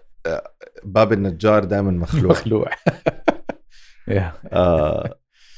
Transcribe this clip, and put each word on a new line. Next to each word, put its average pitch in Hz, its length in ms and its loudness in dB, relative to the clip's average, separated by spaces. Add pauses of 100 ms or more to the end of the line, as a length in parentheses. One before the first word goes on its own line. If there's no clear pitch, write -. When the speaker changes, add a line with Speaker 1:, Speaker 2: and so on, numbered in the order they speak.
(260)
Speaker 1:
uh, 82 140 -4 (440)
"Bab 107 280 2
al-Najjar 101 500 2 (100)
daiman 98 320 0
makhlu'." 92 260 0
Speaker 2:
<laughs> 85 40 8
Makhlu'. - 420 0
<laughs> - 640 -2 (680)
Yeah. 95 240 0 (200)
Speaker 1:
Uh, 85 580 2 (480)